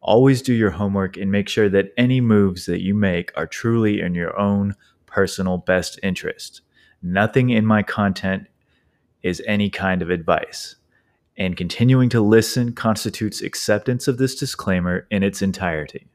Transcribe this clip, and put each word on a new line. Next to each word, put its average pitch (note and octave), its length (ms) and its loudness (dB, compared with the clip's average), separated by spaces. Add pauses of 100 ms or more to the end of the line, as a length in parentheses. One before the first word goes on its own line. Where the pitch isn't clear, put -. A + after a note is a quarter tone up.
Always B2+ 420 4
do B2 120 0
your A2 160 4
homework F#2+ 460 -2
and G2 160 -6
make G2+ 160 0
sure G#2+ 220 2
that G2 260 2
any B2+ 240 2
moves G2+ 460 4
that F2+ 140 -2
you F#2 140 0
make F#2 400 0
are D#2+ 140 -4
truly A2 520 0
in F2 140 -4
your F2 240 -4
own G2+ 380 0 (300)
personal F#2 520 -2
best F2+ 460 -2
interest. - 560 -8 (420)
Nothing G#2+ 480 2
in A2 160 2
my G#2+ 160 4
content G2 640 -2 (800)
is F2 200 -4
any G#2 260 0
kind F#2 300 -2
of E2+ 100 -4
advice, E2+ 680 -2 (600)
and F#2 200 -4
continuing B2 540 2
to A#2+ 100 2
listen A2+ 540 2
constitutes G#2+ 680 -4
acceptance - 640 -2
of B2 120 0
this C3 180 0
disclaimer F2+ 760 -4
in G2 140 0
its G2 180 -2
entirety. F2 720 -4